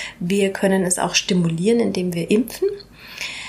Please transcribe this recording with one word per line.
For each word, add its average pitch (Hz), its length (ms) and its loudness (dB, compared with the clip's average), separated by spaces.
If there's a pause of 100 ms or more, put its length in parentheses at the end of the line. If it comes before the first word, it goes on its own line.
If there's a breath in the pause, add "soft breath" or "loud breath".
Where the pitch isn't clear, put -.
(180 loud breath)
Wir 196 340 2
können 190 300 2
es 180 160 0
auch 175 160 0
stimulieren, 180 640 2
indem 190 360 0
wir 165 160 -2
impfen 262 380 2 (800 loud breath)